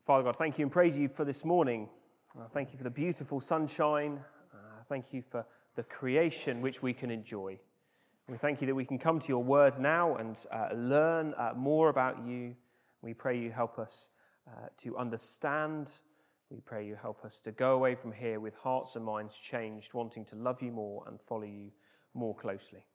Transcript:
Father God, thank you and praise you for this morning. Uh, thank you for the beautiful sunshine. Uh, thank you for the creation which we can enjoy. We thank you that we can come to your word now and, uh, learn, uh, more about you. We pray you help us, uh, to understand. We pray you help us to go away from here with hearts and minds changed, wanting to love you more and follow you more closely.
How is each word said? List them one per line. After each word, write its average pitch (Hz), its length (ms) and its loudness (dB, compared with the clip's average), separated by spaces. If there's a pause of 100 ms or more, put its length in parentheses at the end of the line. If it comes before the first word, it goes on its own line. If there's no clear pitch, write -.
Father 135 200 6
God, 120 120 2
thank 156 240 0
you 147 60 4
and 139 60 0
praise 170 260 6
you 143 100 2
for 139 160 -2
this 143 220 -4
morning. 131 420 4 (500)
Uh, 120 60 -14 (100)
thank 143 200 -4
you 135 40 -16
for 131 60 -10
the 123 60 -4
beautiful 147 500 -2
sunshine. 151 800 2 (340)
Uh, 107 40 -20 (320)
thank 135 240 -6
you 131 80 -4
for 117 240 -6 (320)
the 120 60 -4
creation 135 800 0
which 131 200 -2
we 127 120 0
can 123 160 -6
enjoy. 104 480 -6 (720)
We 123 100 -10
thank 147 220 0
you 135 80 0
that 135 80 2
we 131 80 0
can 131 160 -4
come 160 220 4
to - 80 -8
your 123 140 2
word 135 360 8
now 160 380 4
and, 113 200 -6 (140)
uh, 110 220 -2
learn, 151 640 4
uh, 117 200 0
more 151 320 6
about 131 400 2
you. 123 260 -8 (480)
We 117 120 -10
pray 123 260 -2
you 117 120 -4
help 117 280 -4
us, - 300 -10 (360)
uh, 117 220 -16 (120)
to 120 180 -8
understand. 147 1040 -4 (480)
We 135 100 -14
pray 107 260 -10
you 104 100 -10
help 107 280 -12
us - 180 -16
to 110 120 -10
go 131 220 4
away 127 200 4
from 120 160 -10
here 110 300 -4
with 110 140 -10
hearts 131 420 -4
and 113 80 -8
minds 107 320 -6
changed, 110 560 -10
wanting 113 320 -6
to - 100 -18
love 123 260 -4
you 120 120 -6
more 104 340 -8
and 110 140 -16
follow 110 220 -8
you 104 280 -14 (420)
more 113 220 -4
closely. 98 480 -10 (120)